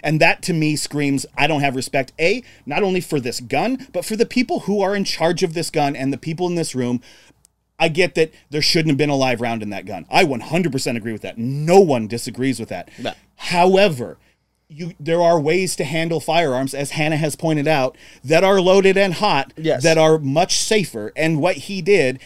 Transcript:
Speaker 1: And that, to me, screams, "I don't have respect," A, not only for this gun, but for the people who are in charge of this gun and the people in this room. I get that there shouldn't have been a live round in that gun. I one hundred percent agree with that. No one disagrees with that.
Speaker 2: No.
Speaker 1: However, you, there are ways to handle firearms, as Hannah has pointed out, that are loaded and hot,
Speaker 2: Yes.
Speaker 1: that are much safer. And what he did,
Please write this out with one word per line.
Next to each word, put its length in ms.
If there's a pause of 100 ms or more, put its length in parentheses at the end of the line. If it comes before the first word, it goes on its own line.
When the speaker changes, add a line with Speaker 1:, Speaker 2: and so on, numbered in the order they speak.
Speaker 1:
And 160
that, 240
to 100
me, 220
screams, 520 (100)
"I 80
don't 160
have 140
respect," 440
A, 220 (240)
not 160
only 200
for 180
this 200
gun, 540
but 100
for 120
the 100
people 360
who 200
are 140
in 80
charge 400
of 100
this 160
gun 260
and 160
the 60
people 300
in 80
this 180
room. 280 (760)
I 100
get 260
that 160 (180)
there 120
shouldn't 300
have 60
been 120
a 60
live 260
round 200
in 100
that 140
gun. 240
I 140
one 160
hundred 320
percent 260
agree 140
with 120
that. 140
No 420
one 280
disagrees 520
with 100
that. 200 (100)
Speaker 2:
No. 140 (220)
Speaker 1:
However, 840 (520)
you, 300
there 220
are 180
ways 360
to 80
handle 360
firearms, 540
as 180
Hannah 260
has 180
pointed 320
out, 300 (260)
that 200
are 180
loaded 340
and 200
hot, 420
Speaker 2:
Yes. 260
Speaker 1:
that 140
are 200
much 420
safer. 560
And 260
what 160
he 240
did, 440